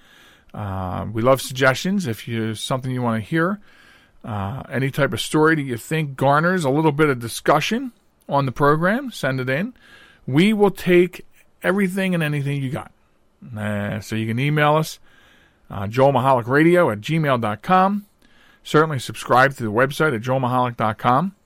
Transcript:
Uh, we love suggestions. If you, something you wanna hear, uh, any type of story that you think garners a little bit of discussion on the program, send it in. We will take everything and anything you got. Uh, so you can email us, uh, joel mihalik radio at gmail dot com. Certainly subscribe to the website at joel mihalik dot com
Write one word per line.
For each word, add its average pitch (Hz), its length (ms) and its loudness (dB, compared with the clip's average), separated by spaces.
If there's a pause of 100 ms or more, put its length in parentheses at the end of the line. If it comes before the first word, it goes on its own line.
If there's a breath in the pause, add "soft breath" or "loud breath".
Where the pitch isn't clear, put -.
(540 soft breath)
Uh, 95 600 -6
we 113 80 -4
love 131 180 4
suggestions. 135 680 -2
If 110 200 -6
you, 113 280 -4
something 127 360 -6
you 127 120 -4
wanna 113 180 -2
hear, 165 380 -2 (640 soft breath)
uh, 104 460 -6
any 131 220 -2
type 139 220 0
of 110 80 -4
story 156 340 2
that 147 80 -2
you 127 140 -6
think 151 380 -6
garners 160 480 2
a 135 60 0
little 156 220 2
bit 151 180 4
of 127 100 0
discussion 160 720 0 (380)
on 139 160 0
the 131 60 -4
program, 175 580 0
send 131 300 -4
it 127 100 -4
in. 180 240 -4 (540 soft breath)
We 170 260 4
will 202 160 4
take 180 560 2 (380)
everything 190 500 0
and 165 80 0
anything 143 400 -2
you 131 80 -4
got. - 220 -8 (680)
Uh, 104 420 -4
so - 160 -8
you 110 120 -2
can 113 100 -2
email 147 380 2
us, 156 240 -2 (720 soft breath)
uh, 98 160 -6
joel 131 260 4
mihalik 127 320 2
radio 156 460 4
at 104 100 -6
gmail 143 400 0
dot 107 220 -4
com. 190 420 2 (580 soft breath)
Certainly 156 360 2
subscribe 131 560 2
to - 80 -8
the 110 80 -2
website 135 420 0
at 107 80 -4
joel 127 180 -2
mihalik 123 380 -2
dot 110 220 -2
com 143 340 0 (120)